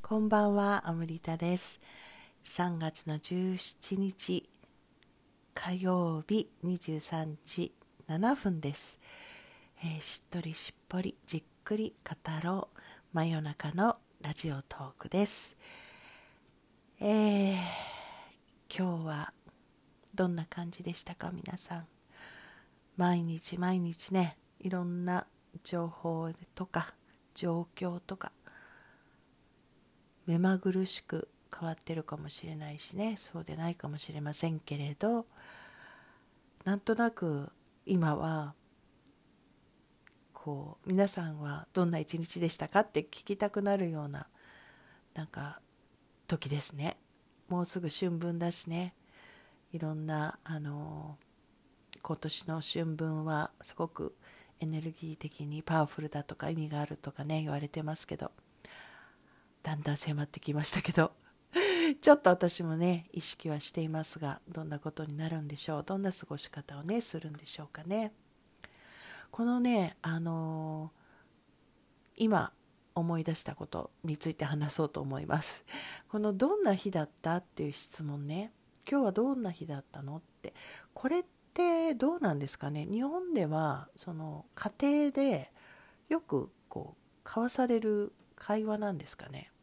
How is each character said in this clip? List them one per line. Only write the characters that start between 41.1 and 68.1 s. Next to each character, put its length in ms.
ん 120
は 320
ど 120
ん 60
な 80
一 180
日 220
で 100
し 80
た 100
か 120
っ 80
て 140
聞 220
き 140
た 140
く 100
な 160
る 140
よ 140
う 40
な、 160
な 120
ん 20
か、 340
時 240
で 100
す 140
ね。 240
も 120
う 60
す 140
ぐ 100
春 200
分 300
だ 120
し 140
ね。 300
い 40
ろ 160
ん 140
な、 360
あ 160
の 600
ー、 40
今 160
年 300
の 140
春 260
分 380
は 260
す 140
ご 120
く 280
エ 60
ネ 160
ル 100
ギ 220
ー 40
的 280
に 160
パ 200
ワ 40
フ 160
ル 80
だ 140
と 100
か 160
意 60
味 140
が 120
あ 60
る 100
と 140
か 120
ね、 200
言 80
わ 80
れ 80
て 160
ま 120
す 120
け 100
ど、 140
だ 120
ん 60
だ 120
ん 40
迫 240
っ 60
て 120
き 140
ま 100
し 60
た 140
け 80
ど、 200
<laughs> 460
ち 120
ょ 20
っ 80
と 80
私 320
も 160
ね、 340
意 80
識 300
は 100
し 120
て 100
い 80
ま 140
す 160
が、 280
ど 160
ん 60
な 80
こ 140
と 140
に 120
な 100
る 140
ん 60
で 100
し 140
ょ 80
う。 40
ど 140
ん 60
な 100
過 140
ご 100
し 120
方 280
を 60
ね、 180
す 180
る 120
ん 20
で 140
し 120
ょ 40
う 60
か 140
ね。 300